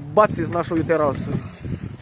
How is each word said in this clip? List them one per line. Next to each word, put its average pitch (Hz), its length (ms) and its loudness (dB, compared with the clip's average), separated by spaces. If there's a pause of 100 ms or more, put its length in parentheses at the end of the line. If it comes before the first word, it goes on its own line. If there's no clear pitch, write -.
(140)
бац 208 260 6
із 160 100 -2
нашою 170 340 0
терасою. 151 520 0 (680)